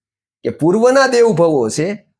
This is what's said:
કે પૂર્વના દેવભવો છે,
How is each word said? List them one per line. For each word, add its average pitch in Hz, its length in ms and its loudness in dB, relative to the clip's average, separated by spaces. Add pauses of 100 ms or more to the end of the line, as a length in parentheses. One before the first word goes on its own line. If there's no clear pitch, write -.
(420)
કે - 80 -6
પૂર્વના 233 560 0
દેવભવો 170 640 0
છે, 175 360 -6 (160)